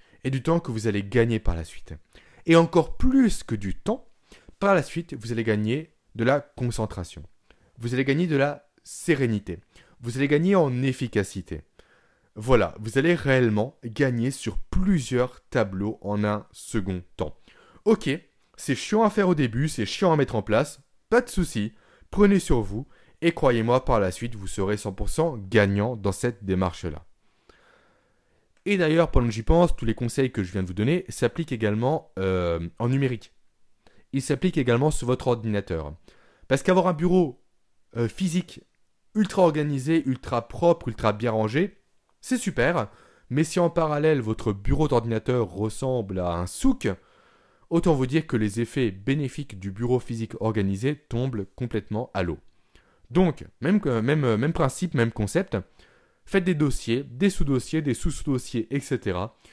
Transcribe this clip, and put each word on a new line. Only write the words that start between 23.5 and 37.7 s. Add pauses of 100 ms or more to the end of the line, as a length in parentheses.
par
la
suite,
vous
serez
cent
pour
cent (120)
gagnant
dans
cette
démarche-là. (1600)
Et
d'ailleurs,
pendant
que
j'y
pense,
tous
les
conseils
que
je
viens
de
vous
donner
s'appliquent
également,
euh, (180)
en
numérique. (800)
Ils
s'appliquent
également
sur
votre
ordinateur. (520)
Parce
qu'avoir
un
bureau, (520)